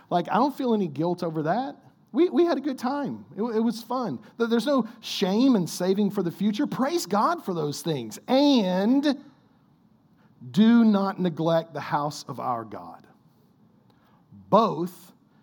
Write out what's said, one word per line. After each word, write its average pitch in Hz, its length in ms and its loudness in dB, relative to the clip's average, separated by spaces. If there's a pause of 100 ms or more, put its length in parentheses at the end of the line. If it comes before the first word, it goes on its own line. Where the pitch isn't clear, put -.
Like, 175 200 0
I - 40 -4
don't 269 220 2
feel 254 180 0
any 202 140 0
guilt 165 360 -4
over 165 200 -4
that. 240 340 -2 (340)
We, 330 180 2
we 311 160 2
had 339 120 0
a 269 40 -6
good 277 160 -6
time. 240 480 -6 (100)
It, 190 60 -6
it 220 180 -2
was 226 220 -2
fun. 233 380 -6 (180)
There, 233 100 0
there's 233 200 2
no 277 200 2 (140)
shame 226 540 2
in 180 120 0
saving 190 440 0
for 202 120 -2
the 170 80 -2
future. 208 340 -2
Praise 320 400 -2
God 269 400 0
for - 80 -4
those 151 300 -4
things. 127 440 -4
And 262 920 2 (1300)
do 226 320 6
not 196 360 2
neglect 165 540 0
the 143 80 -8
house 147 460 -4
of 123 120 -12
our 123 240 -4
God. 101 420 -16 (1400)
Both 180 640 0 (300)